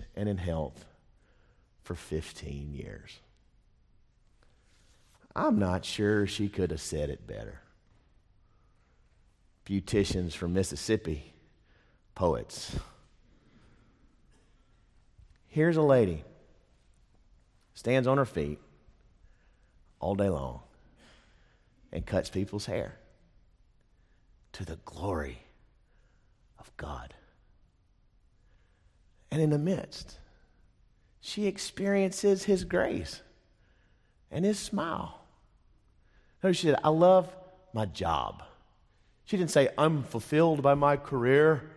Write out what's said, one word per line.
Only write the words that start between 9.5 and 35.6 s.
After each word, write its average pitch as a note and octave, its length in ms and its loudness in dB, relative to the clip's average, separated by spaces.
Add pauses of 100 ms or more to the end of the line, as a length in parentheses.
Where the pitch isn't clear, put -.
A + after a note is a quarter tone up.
Beauticians F#2+ 680 -2
from F2 220 -6
Mississippi, E2 800 -2 (800)
poets. - 600 -4 (2750)
Here's D#3+ 280 2
a D#3+ 60 4
lady, A2+ 420 4 (1500)
stands B2 340 0
on C3+ 80 4
her C#3 80 2
feet D2 360 -4 (1400)
all F#2+ 140 -2
day G2 160 0
long C2 320 -6 (1300)
and - 140 -8
cuts F#2 240 -2
people's G2 340 -6
hair - 320 -6 (1600)
to - 120 -10
the D#2+ 220 -12
glory D#2 560 -8 (1160)
of - 200 -20
God. D2+ 340 -12 (2250)
And D#3 120 0
in D3+ 80 4
the D3+ 80 2
midst, - 600 -6 (1040)
she - 260 -4
experiences G3 1000 0
his F#3+ 200 2
grace - 580 -2 (1080)
and E3+ 140 -4
his G#3 140 2
smile. - 640 -6 (1200)